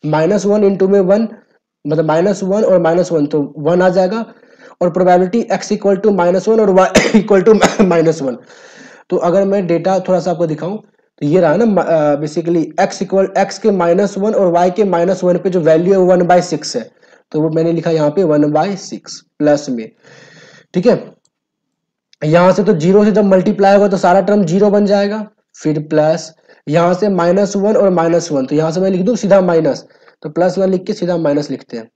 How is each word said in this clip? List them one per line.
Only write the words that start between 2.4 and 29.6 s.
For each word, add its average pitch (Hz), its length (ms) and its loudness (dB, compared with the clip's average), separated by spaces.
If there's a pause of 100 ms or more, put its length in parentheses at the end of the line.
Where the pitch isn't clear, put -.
वन 196 220 -2
और 180 160 2
माइनस 170 320 0
वन, 147 140 0
तो 147 320 -4
वन 170 240 0
आ 185 60 4
जाएगा। 190 360 -2 (560)
और 180 100 0
probability 180 520 2 (120)
x - 180 -6
equal 202 260 0
to 208 140 0
minus 180 360 0
one 220 120 2
और 202 100 2
y 185 160 4 (160)
<coughs> - 180 2
equal 190 220 2
to 220 120 6
<coughs> 202 380 2
minus 165 300 0
one। 123 140 -6 (760)
तो 180 60 -2
अगर 175 280 0
मैं 196 220 -2
data 170 340 0
थोड़ा 185 200 0
सा 180 100 -4
आपको 170 160 -2
दिखाऊं, 160 300 -6
तो - 500 -12
ये 170 140 2
रहा 160 160 2
ना, 226 80 2
म-, 196 160 2
अ, 147 400 0
basically 160 440 -2 (160)
x 196 220 -2
equal, 190 260 -2 (100)
x 196 200 -2
के 220 120 0
माइनस 185 480 0
वन 208 160 -2
और 185 200 2
y 175 220 2
के 214 80 2
माइनस 175 400 0
वन 180 140 2
पे 180 120 -4
जो 180 100 -2
value 165 320 2
है, 190 60 2
वो 185 80 2
वन 180 200 2
बाई 175 160 2
सिक्स 151 340 -8
है, 113 140 -10 (420)
तो 156 80 -4
वो 156 100 -2
मैंने 165 220 -2
लिखा 165 180 -2
यहाँ 156 200 0
पे 196 140 0
one 151 280 2
by 175 240 -2
six - 440 -16 (180)
plus 147 300 0
में, 113 200 -8 (840)
ठीक 185 120 0
है। - 280 0 (1080)
यहाँ 175 300 4
से 190 120 0
तो 180 100 2
ज़ीरो 185 300 2
से 214 80 2
जब 208 120 2
मल्टीप्लाई 196 500 2
होगा, 202 140 4
तो 190 80 -2
सारा 185 240 2
term 202 240 0
zero 190 260 2
बन 208 160 2
जाएगा, 202 400 -2 (360)
फिर 156 260 -2
plus 156 440 0 (360)
यहाँ 170 260 2
से 202 140 -2
माइनस 190 480 0
वन 208 200 0
और 202 140 2
माइनस 165 420 0
वन, 131 140 -2
तो 147 80 -6
यहाँ 160 180 0
से 180 80 -4
मैं 190 100 0
लिख 185 120 -2
दूँ 226 140 0
सीधा 196 240 2
minus, 165 440 0 (380)